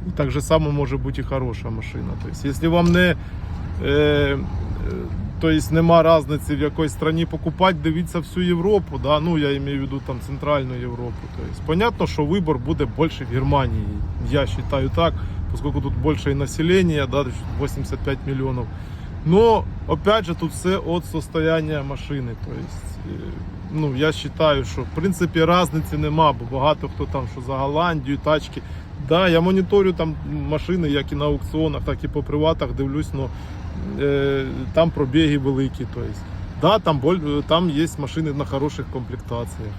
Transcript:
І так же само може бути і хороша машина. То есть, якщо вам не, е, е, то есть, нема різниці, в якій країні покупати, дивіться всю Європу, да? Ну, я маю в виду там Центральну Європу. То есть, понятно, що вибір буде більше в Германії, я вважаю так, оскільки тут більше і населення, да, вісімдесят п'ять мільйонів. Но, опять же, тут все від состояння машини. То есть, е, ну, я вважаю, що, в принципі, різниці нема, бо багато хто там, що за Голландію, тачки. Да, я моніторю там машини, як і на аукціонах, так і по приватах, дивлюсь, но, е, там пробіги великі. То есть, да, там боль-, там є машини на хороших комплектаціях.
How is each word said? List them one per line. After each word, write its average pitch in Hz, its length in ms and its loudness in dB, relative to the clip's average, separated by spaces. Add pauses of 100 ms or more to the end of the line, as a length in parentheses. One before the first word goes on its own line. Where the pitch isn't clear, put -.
І - 20 -4
так 143 200 0
же 143 100 0
само 156 300 2
може 143 260 0
бути 135 240 -4
і 127 40 -6
хороша 127 460 -4
машина. - 420 -6 (100)
То - 60 -8
есть, - 160 -8
якщо 143 260 0
вам 175 220 6
не, 180 240 6 (680)
е, 135 40 0
е, 143 480 4 (1040)
то 160 100 2
есть, 156 220 2
нема 165 460 8
різниці, 147 380 -2
в 135 40 -2
якій 151 280 0 (120)
країні 160 260 0
покупати, 170 560 0
дивіться 165 360 -2
всю 180 280 -2
Європу, 175 560 2
да? 147 180 4
Ну, 165 180 2
я 139 220 2
маю 139 180 -2
в - 20 -2
виду 135 260 -4
там 131 100 -4 (100)
Центральну 135 480 -2
Європу. 120 480 -6 (140)
То - 140 -6
есть, - 160 -8
понятно, 196 400 2
що 151 180 0
вибір 156 340 0
буде 147 280 0 (120)
більше 156 320 0
в 120 40 -4
Германії, 131 520 2 (440)
я 143 100 4
вважаю 135 540 0
так, 165 200 2 (400)
оскільки 135 260 -2
тут 135 120 -2 (120)
більше 147 260 2
і 139 40 2
населення, 160 720 2
да, 139 180 0 (380)
вісімдесят 139 360 -4
п'ять 139 280 -2
мільйонів. 131 400 -2 (600)
Но, 208 380 6 (220)
опять 196 380 2
же, 170 100 -4
тут - 160 -4
все 185 280 0
від 160 260 -2
состояння 156 800 0
машини. 135 500 -6 (120)
То - 60 -10
есть, - 560 -10
е, - 240 -8 (420)
ну, 151 240 0
я 147 100 4
вважаю, 147 580 2
що, - 180 -6
в - 120 -8
принципі, 170 500 2
різниці 160 520 2
нема, 151 360 4
бо 120 260 -4
багато 143 300 2
хто - 160 -6
там, 127 300 -4
що 135 60 -10
за 131 160 -4
Голландію, 143 640 0
тачки. 151 440 0 (460)
Да, 180 200 4
я 165 120 6
моніторю 190 520 4
там 160 220 -2 (340)
машини, 160 400 0
як 143 240 0
і - 20 -4
на 143 100 -2
аукціонах, 147 580 0
так - 220 -4
і 143 40 -4
по 147 140 -4
приватах, 151 500 0
дивлюсь, 139 420 -2
но, 135 140 -4 (720)
е, 139 440 2 (280)
там 165 180 6
пробіги 147 480 2
великі. 135 560 -2
То 120 60 -8
есть, 107 220 -8 (380)
да, 196 180 6
там 156 220 2
боль-, 147 420 2
там 165 280 4
є 151 160 2 (120)
машини 147 340 -2
на 143 120 -2
хороших 143 480 -4
комплектаціях. 117 880 -8